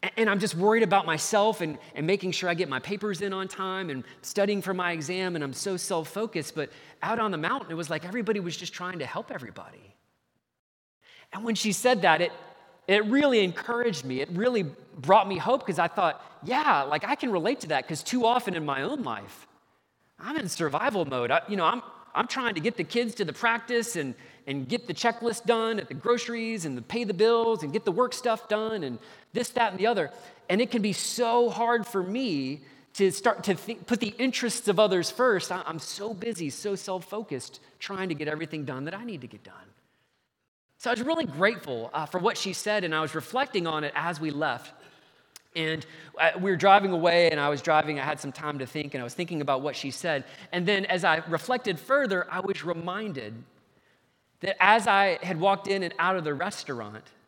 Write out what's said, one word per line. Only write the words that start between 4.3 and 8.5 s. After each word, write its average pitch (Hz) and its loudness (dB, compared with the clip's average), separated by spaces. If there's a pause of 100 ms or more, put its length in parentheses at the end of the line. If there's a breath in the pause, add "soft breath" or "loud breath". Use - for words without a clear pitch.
for 190 -2
my 180 -2
exam, 175 -4
and 151 -2
I'm 139 -4
so 190 -4
self-focused." 175 -4
But 147 -6 (300 loud breath)
out 220 -2
on 214 0
the 175 -4
mountain, 170 -4
it 165 -8
was 160 -6
like 160 -4
everybody 208 -2
was 170 -6